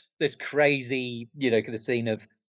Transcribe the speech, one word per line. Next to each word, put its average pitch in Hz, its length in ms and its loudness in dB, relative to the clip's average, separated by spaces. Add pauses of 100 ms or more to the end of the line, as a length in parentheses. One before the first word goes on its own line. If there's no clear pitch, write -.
(200)
this 147 160 0
crazy, 127 1000 0
you 135 140 2
know, 110 100 4
kind 117 120 -6
of 110 60 -6
scene 117 280 -2
of, 107 200 -4 (220)